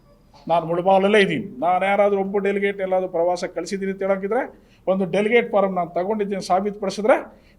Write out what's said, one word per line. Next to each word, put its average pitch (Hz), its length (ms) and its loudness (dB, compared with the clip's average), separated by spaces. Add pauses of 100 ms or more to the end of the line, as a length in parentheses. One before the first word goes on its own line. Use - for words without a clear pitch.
(480)
ನಾನು 165 180 2
ಮುಳಬಾಗಲಲ್ಲೇ 190 560 4
ಇದ್ದೀನಿ. 175 380 -2
ನಾನು 180 260 0
ಯಾರಾದರೂ 202 340 2
ಒಬ್ಬ 196 180 -2
ಡೆಲಿಗೇಟ್ 202 440 -2
ಎಲ್ಲಾದರೂ 185 280 0
ಪ್ರವಾಸ 180 340 0
ಕಳಿಸಿದ್ದೀನಿ 190 480 -6
ಅಂತ 190 100 -6
ಹೇಳೋಕ್ಕಿದ್ರೆ, 196 520 -2 (340)
ಒಂದು 190 180 0
ಡೆಲಿಗೇಟ್ 208 460 0
ಫಾರಂ 196 240 2
ನಾನು 175 140 -2
ತಗೊಂಡಿದ್ದೀನಿ 196 520 -4
ಸಾಬೀತುಪಡಿಸಿದ್ರೆ, 202 1160 -2